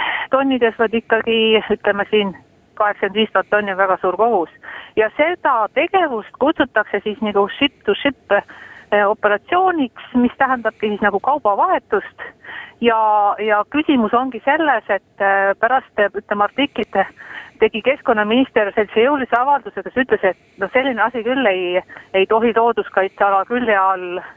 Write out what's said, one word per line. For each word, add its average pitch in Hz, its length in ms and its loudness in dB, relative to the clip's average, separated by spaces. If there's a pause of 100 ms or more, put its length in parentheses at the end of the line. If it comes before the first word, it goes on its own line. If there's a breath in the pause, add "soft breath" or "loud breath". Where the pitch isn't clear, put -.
(320 loud breath)
tonnides, 254 480 2
vaid 220 140 0 (100)
ikkagi, 220 640 0
ütleme 202 400 -2
siin, 202 240 0 (400)
kaheksakümmend 208 480 -2
viis 214 80 0
tuhat 190 240 -2
tonni 208 220 -2
on - 20 -2
väga 190 240 2
suur 180 160 0
kogus. 202 320 2 (480 loud breath)
Ja 214 140 2 (100)
seda 285 460 0 (100)
tegevust 311 640 -2
kutsutakse 214 640 0
siis 208 160 -6
nagu 202 240 2 (140)
ship - 260 -4
to 202 160 2
ship, - 320 -2 (560 loud breath)
eh, 208 160 4
operatsiooniks, 254 1080 0
mis 240 260 2
tähendabki 240 480 -2
siis 208 160 -4
nagu 196 140 0
kaubavahetust. 262 1080 -2 (560 loud breath)
Ja, 220 560 2
ja 208 320 0
küsimus 269 460 0
ongi 240 300 -2
selles, 285 420 2
et, 196 160 -2 (160)
eh, 196 400 2
pärast, 254 400 0
eh, 202 160 2
ütleme, 208 280 -4
artiklit 247 520 -4 (640 loud breath)
tegi 220 220 0
keskkonnaminister 226 920 0
sellise 220 300 0
jõulise 269 340 0
avalduse, 247 460 -2
kes 185 100 -12
ütles, 247 300 0
et 185 140 0 (200)
no 196 140 -6
selline 254 300 0
asi 233 200 0
küll 254 240 -2
ei, 185 380 0 (300 loud breath)
ei 190 120 2
tohi 220 300 2
looduskaitseala 202 880 0
külje 240 300 -2
all, 185 460 0 (160 loud breath)